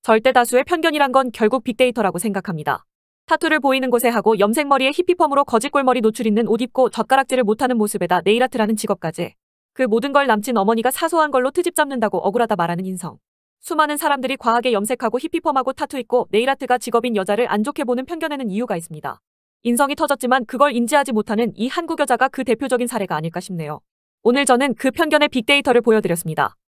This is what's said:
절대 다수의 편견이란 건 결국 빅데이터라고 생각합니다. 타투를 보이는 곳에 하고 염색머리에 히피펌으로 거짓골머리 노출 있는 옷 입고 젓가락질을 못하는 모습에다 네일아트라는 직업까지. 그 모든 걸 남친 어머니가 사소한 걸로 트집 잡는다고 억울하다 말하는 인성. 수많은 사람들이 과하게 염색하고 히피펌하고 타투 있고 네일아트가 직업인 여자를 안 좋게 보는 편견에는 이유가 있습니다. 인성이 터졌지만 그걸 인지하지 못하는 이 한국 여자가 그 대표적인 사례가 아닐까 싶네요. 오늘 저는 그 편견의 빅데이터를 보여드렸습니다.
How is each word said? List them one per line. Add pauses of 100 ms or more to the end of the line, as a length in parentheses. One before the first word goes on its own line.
절대
다수의
편견이란
건
결국
빅데이터라고
생각합니다. (420)
타투를
보이는
곳에
하고
염색머리에
히피펌으로
거짓골머리
노출
있는
옷
입고
젓가락질을
못하는
모습에다
네일아트라는
직업까지. (380)
그
모든
걸
남친
어머니가
사소한
걸로
트집
잡는다고
억울하다
말하는
인성. (420)
수많은
사람들이
과하게
염색하고
히피펌하고
타투
있고
네일아트가
직업인
여자를
안
좋게
보는
편견에는
이유가
있습니다. (420)
인성이
터졌지만
그걸
인지하지
못하는
이
한국
여자가
그
대표적인
사례가
아닐까
싶네요. (420)
오늘
저는
그
편견의
빅데이터를
보여드렸습니다. (120)